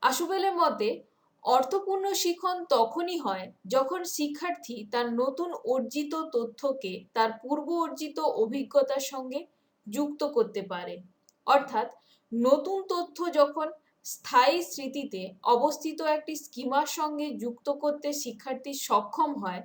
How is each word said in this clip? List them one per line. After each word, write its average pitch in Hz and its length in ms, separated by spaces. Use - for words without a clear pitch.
আশুবেলের 349 600
মতে 254 260
অর্থপূর্ণ 381 600
শিখন 359 340
তখনই 330 500
হয় 190 220
যখন 269 260
শিক্ষার্থী 294 600
তার 240 140
নতুন 277 280
অর্জিত 294 400
তথ্যকে 233 580
তার 226 140
পূর্ব 285 260
অর্জিত 285 340
অভিজ্ঞতার 269 680
সঙ্গে 262 280
যুক্ত 285 340
করতে 214 260
পারে, 175 220
অর্থাৎ 269 420
নতুন 285 460
তথ্য 349 260
যখন 294 280
স্থায়ী 269 460
স্মৃতিতে 277 520
অবস্থিত 302 440
একটি 311 260
স্কিমার 277 460
সঙ্গে 302 280
যুক্ত 240 260
করতে 294 260
শিক্ষার্থী 254 500
সক্ষম 247 420
হয় 180 220